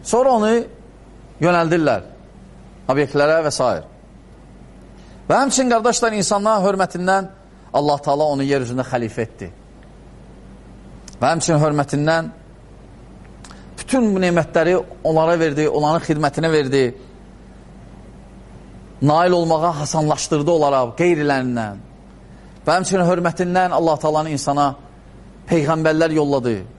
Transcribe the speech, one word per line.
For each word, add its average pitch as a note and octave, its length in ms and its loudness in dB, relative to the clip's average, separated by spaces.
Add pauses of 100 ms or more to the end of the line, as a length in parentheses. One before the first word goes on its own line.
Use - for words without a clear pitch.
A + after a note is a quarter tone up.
Sonra B3+ 360 2
onu G#3+ 120 2 (880)
yönəldirlər E3 720 0 (760)
obyektlərə D3 540 2
və C#3+ 80 0
s. B2+ 140 0 (1600)
Və E3+ 160 2
həmçinin, C4 320 0
qardaşlar, A3+ 400 0
insanların G#3 520 0
hörmətindən F#3 640 0 (460)
Allah C#3+ 300 0
Taala D3+ 300 0
onu C#3 100 -2
yer C#3 160 0
üzündə B2 240 -6
xəlifə A#2 400 -4
etdi. - 240 -16 (1700)
Və C3 120 2
həmçinin D#3+ 320 0
hörmətindən D3+ 680 0 (1700)
bütün A3 200 2
bu F#3+ 40 0
nemətləri E3+ 540 2 (340)
onlara D#3+ 320 2
verdi, D3+ 300 0
onların D3+ 340 0
xidmətinə D#3 480 -2
verdi. C#3 280 2 (2250)
Nail D#3+ 300 4
olmağa E3 380 2 (100)
hasanlaşdırdı D3+ 720 -2
onlara, C#3+ 300 2 (180)
qeyrilərindən. C3 800 -2 (880)
Və D#3 100 2
həmçinin F#3 320 0
hörmətindən F3+ 680 0
Allah D#3+ 240 2
Taalanın D#3 340 -2
insana C#3+ 300 0 (840)
peyğəmbərlər D#3+ 640 2
yolladı. C#3 440 0 (240)